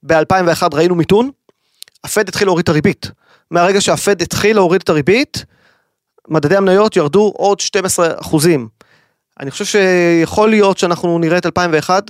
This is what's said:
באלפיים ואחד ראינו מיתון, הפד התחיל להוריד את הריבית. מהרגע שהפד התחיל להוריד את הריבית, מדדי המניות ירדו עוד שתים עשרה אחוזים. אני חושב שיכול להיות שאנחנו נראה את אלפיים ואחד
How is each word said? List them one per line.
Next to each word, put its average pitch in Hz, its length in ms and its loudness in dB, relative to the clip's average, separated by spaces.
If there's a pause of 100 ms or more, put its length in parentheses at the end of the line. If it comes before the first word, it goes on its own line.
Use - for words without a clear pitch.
באלפיים 160 440 0
ואחד 175 260 0
ראינו 175 220 0
מיתון, 196 340 0 (760)
הפד 208 260 -4
התחיל 196 180 -2
להוריד 175 160 0
את 165 60 -2
הריבית. 156 420 -2 (400)
מהרגע 180 300 2
שהפד 185 400 0
התחיל 208 340 -2
להוריד 185 260 2
את - 80 -8
הריבית, 175 560 0 (840)
מדדי 156 280 0
המניות 196 400 2
ירדו 190 400 0
עוד 196 240 0
שתים 190 260 -4
עשרה 180 220 0 (140)
אחוזים. 151 460 0 (720)
אני 139 120 -10
חושב - 140 -10
שיכול 180 840 2
להיות 208 280 2
שאנחנו 175 420 -2
נראה 165 180 0
את 175 80 -2
אלפיים 175 280 -2
ואחד 180 360 0